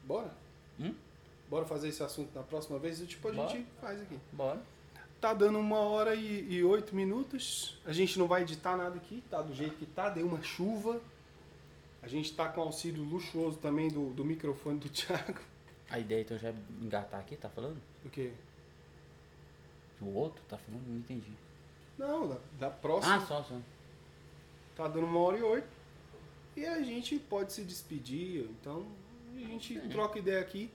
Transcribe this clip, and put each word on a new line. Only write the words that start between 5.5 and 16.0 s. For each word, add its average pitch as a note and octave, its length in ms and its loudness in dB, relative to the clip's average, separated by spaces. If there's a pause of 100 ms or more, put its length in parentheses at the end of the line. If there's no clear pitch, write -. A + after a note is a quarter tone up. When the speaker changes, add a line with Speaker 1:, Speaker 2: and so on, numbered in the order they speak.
Speaker 1:
uma G#3+ 200 4
hora G#3+ 360 6
e, G#3 380 -2
e F3 100 6
oito G3+ 320 8
minutos. A3+ 920 0
A D#3+ 80 -4
gente F#3 260 4
não F3+ 80 8
vai F3+ 160 8
editar E3 340 0
nada F3+ 200 0
aqui, G#3+ 320 -10
tá D#3+ 120 0
do D#3 120 -4
jeito D3 220 -2
que D#3 100 -8
tá, F#3+ 240 0
deu E3+ 160 0
uma E3 160 0
chuva. A3 600 0 (1000)
A A#2+ 60 -12
gente D3+ 260 -2
tá D#3+ 160 2
com F3 120 -2
auxílio D#3 420 -2
luxuoso E3 540 0
também D#3 320 2
do, D3 220 0
do C3+ 140 -2
microfone D3 540 0
do C#3+ 100 -6
<laughs> - 20 -12
Thiago. - 480 0 (500)
Speaker 2:
A A#2+ 100 -2
ideia A2 220 2